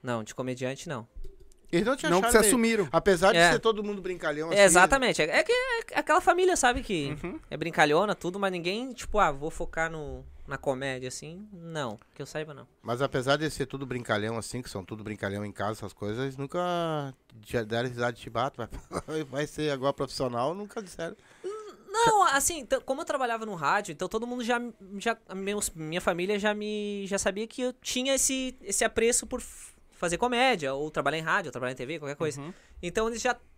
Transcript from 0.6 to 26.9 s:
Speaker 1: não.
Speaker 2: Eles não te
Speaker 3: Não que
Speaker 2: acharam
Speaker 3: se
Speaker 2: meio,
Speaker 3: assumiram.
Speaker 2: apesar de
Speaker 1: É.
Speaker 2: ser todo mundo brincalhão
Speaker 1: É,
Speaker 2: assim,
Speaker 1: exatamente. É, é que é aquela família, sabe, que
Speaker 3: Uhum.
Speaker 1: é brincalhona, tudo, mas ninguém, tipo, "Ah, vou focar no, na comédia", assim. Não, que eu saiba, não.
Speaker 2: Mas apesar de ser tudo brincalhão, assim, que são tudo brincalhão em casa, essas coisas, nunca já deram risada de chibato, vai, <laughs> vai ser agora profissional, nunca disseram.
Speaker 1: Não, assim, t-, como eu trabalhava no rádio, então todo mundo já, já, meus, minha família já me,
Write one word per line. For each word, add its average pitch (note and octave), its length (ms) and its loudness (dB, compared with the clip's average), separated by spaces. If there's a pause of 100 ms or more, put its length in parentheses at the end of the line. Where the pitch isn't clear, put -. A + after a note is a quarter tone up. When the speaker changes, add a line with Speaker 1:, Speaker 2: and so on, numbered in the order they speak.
Speaker 1:
não. B2 180 -8 (640)
Speaker 2:
Eles F#3+ 140 4
não C4+ 100 2
te - 120 -2
Speaker 3:
Não F3 120 6
que A3 60 2
Speaker 2:
acharam A#3 180 8
Speaker 3:
se C4 120 8
Speaker 2:
meio, A3+ 240 4
Speaker 3:
assumiram. D#3+ 100 0
Speaker 2:
apesar F3+ 420 6
de F3 60 6
Speaker 1:
É. E3+ 140 10
Speaker 2:
ser G#3 80 4
todo G#3+ 240 2
mundo G#3 180 -6
brincalhão E3 500 -4
Speaker 1:
É, - 20 2
Speaker 2:
assim, G3+ 100 8
Speaker 1:
exatamente. F#3+ 580 6
É, E3 160 2
é D#4+ 60 4
que A4 80 0
é B4 480 0
aquela D#4 200 4
família, F4+ 360 4
sabe, A#3+ 260 2
que D3+ 400 -4
Speaker 3:
Uhum. A#3 160 -8 (100)
Speaker 1:
é D3 80 -8
brincalhona, E3 560 4
tudo, F3+ 280 -6
mas G3 100 0
ninguém, F#3+ 420 -4
tipo, - 280 -2
"Ah, E3 100 6
vou C#3+ 220 -6
focar E3 360 -4
no, C#3+ 360 -10 (240)
na C#3 100 -6
comédia", C3 480 -4
assim. E3 460 -12
Não, D#3+ 440 -6 (160)
que - 80 -20
eu C#3 60 -8
saiba, D#3 260 -8
não. C3 140 -18 (160)
Speaker 2:
Mas A#2+ 180 -2
apesar C3+ 360 2
de D3+ 140 -2
ser C3+ 160 -4
tudo C#3 200 -8
brincalhão, A2+ 500 -2
assim, A#2 260 -8
que - 60 -12
são G2 160 -8
tudo G#2+ 200 -12
brincalhão G#2 400 -6
em G2+ 80 -8
casa, G#2 260 -4
essas G2+ 140 -10
coisas, B2+ 440 -6
nunca D#3+ 760 -4 (320)
já A#2+ 160 -2
deram A#2 260 -2
risada B2 260 -2
de - 60 -18
chibato, A#2 360 -4
vai, A2+ 120 -8
<laughs> D#3 600 -8
vai C#3+ 160 -4
ser D3+ 240 -4
agora C#3 220 0
profissional, C3+ 640 -2
nunca G#3 280 -10
disseram. F3 340 -10 (760)
Speaker 1:
Não, A4 320 6
assim, C#4 420 2
t-, - 140 0
como C4+ 220 -4
eu - 20 -6
trabalhava A#3+ 420 -2
no G#3 80 -8
rádio, E3+ 380 0
então F3+ 160 -4
todo A3+ 180 -4
mundo B3 160 -6
já, A#3+ 180 0 (360)
já, A3+ 200 -2 (200)
meus, G3 340 -2
minha D#3+ 300 -4
família F#3 360 0
já G#3 160 0
me, G#3 540 -4